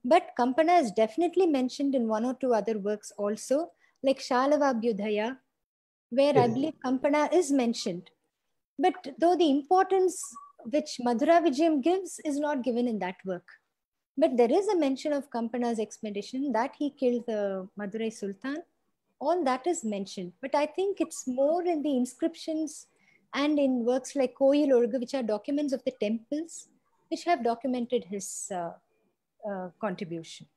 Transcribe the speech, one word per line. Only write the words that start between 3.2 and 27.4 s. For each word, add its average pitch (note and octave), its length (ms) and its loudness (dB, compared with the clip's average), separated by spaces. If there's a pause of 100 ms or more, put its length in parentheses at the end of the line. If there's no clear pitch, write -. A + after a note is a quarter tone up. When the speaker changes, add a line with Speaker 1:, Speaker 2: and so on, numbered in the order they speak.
Speaker 1:
like C4+ 180 0
Shalavabhyudhaya, A#3+ 1160 0 (720)
where C#4 280 4
I A#3+ 80 6
Speaker 2:
Yes. A3+ 80 0
Speaker 1:
believe C#4 200 -2 (100)
Kampana C#4 500 2
is D#4 180 2
mentioned. A3+ 580 -2 (680)
But F4+ 280 0 (120)
though E4+ 160 4
the D#4+ 140 4
importance F#4 720 2 (500)
which - 340 -2
Madhura C#4+ 400 4
Vijayam D#4 380 2
gives F4+ 420 0
is C#4+ 140 -2
not D4 240 -2
given A#3+ 240 0
in A3 120 -2
that F#3 240 -4
work. F3+ 240 -8 (680)
But C4+ 200 2
there A#3 140 6
is F#4+ 160 4
a G#4 80 2
mention D4 380 0
of C#4 160 -4
Kampana's A#3 500 -2
expedition, A3 760 -6
that A#3+ 240 0
he D4 120 -2
killed B3 380 0
the G3 400 -4 (120)
Madurai G#3+ 320 -6
Sultan. A3 520 -8 (560)
All E4 240 0
that B3+ 220 -2
is F4 180 -2
mentioned. G3 580 -6
But C4+ 140 -4
I D4 100 2
think F#4+ 340 -4
it's - 280 -6
more C#4 360 0
in E4 200 0
the D4 120 0
inscriptions D#4 920 -4 (460)
and C#4+ 240 0
in C4 280 2
works B3+ 300 -2
like B3+ 200 0
Koyil C#4 340 4
Olugu, A#3+ 300 4
which A#3+ 140 -6
are C4 100 -2
documents B3+ 480 -2
of C4 140 -4
the C4 60 0
temples, A#3 760 -4 (420)
which E4 140 -6
have E4 200 0